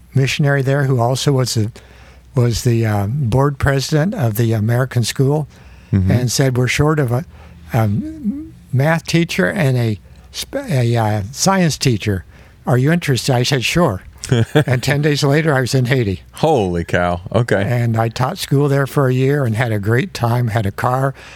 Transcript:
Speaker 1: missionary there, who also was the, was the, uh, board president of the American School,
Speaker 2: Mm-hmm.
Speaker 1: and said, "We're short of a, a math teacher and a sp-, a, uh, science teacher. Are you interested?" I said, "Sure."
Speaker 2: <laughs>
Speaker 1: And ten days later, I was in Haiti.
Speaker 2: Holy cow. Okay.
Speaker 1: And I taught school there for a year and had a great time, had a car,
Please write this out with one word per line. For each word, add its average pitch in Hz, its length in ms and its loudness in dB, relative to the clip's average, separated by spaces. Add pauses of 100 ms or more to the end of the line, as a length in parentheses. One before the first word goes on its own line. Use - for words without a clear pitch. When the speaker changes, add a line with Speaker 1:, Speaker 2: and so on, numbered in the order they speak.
(140)
Speaker 1:
missionary 139 480 2
there, 139 220 0
who 131 160 0
also 127 320 0
was 131 220 0
the, 110 160 0 (640)
was 120 300 0
the, 117 220 2
uh, 104 200 0
board 135 520 0
president 147 560 0
of 117 220 -2
the 113 180 2
American 120 500 0
School, 143 420 0 (460)
Speaker 2:
Mm-hmm. 95 180 2
Speaker 1:
and 123 220 0
said, 135 240 2
"We're 123 120 0
short 151 300 0
of 123 140 0
a, 131 140 -2 (480)
a 113 120 2 (840)
math 156 340 0
teacher 170 440 0
and 143 260 0
a 113 220 -2 (340)
sp-, - 380 -10
a, 120 260 0
uh, 107 260 0 (100)
science 180 440 0
teacher. 107 480 -2 (420)
Are 127 120 2
you 135 120 2
interested?" 143 440 0
I 123 80 2
said, 127 220 -2
"Sure." 139 380 0 (280)
Speaker 2:
<laughs> 123 360 2
Speaker 1:
And 127 160 0
ten 143 200 0
days 147 200 0
later, 151 300 2
I 131 80 2
was 127 140 -2
in 131 120 4
Haiti. 117 360 0 (100)
Speaker 2:
Holy 95 520 2
cow. 87 360 0 (120)
Okay. 107 320 2
Speaker 1:
And 120 340 0
I 113 100 0
taught 131 300 -4
school 143 300 0
there 139 180 2
for 135 220 2
a 127 40 2
year 135 320 2
and 113 100 0
had 117 180 0
a 107 60 0
great 104 360 0
time, 117 340 0
had 107 160 -2
a 98 80 -2
car, 131 400 0 (240)